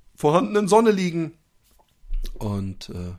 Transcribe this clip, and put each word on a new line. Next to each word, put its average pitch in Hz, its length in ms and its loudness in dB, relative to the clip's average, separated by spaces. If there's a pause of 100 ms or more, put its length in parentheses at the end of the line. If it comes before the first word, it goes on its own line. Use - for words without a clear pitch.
(140)
vorhandenen 196 540 2
Sonne 220 240 6
liegen. 170 440 -2 (1000)
Und, 98 560 -6
äh, 90 280 -10